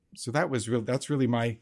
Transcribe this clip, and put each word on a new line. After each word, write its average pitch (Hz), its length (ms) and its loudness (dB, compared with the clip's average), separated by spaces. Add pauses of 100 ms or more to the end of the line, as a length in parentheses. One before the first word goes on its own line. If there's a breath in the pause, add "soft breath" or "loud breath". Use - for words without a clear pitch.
(160)
So - 160 -8
that 156 180 2
was 110 200 -2
real. 120 120 2
That's 123 280 -2
really 135 180 2
my 117 340 0